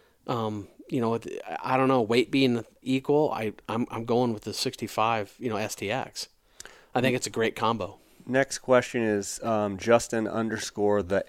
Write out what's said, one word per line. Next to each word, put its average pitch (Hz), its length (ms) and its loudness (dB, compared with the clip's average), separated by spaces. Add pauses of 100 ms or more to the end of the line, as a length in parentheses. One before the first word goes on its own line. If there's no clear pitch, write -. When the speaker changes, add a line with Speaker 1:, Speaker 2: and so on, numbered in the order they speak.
(280)
Speaker 1:
um, 107 400 -4 (220)
you 143 120 -2
know, 113 160 0
th-, - 220 -10 (240)
I 131 140 0
don't 131 100 4
know, 131 140 4
weight 117 300 2
being 123 340 2 (160)
equal, 139 500 2
I, 110 220 -4 (160)
I'm, 117 220 0
I'm 117 140 -8
going 120 280 2
with 104 120 -10
the 104 80 -6
sixty-five, 110 840 -2
you 120 120 -6
know, 107 80 -2
S 104 180 -4
T 101 160 -4
X. 113 360 -6 (680)
I 123 60 2
think 127 140 4
it's 123 120 -4
a 104 40 -12
great 110 240 0
combo. 107 420 -2 (300)
Speaker 2:
Next 131 320 2
question 123 420 4
is, 104 400 0
um, 107 360 0
Justin 113 500 2
underscore 107 760 0
the 92 280 0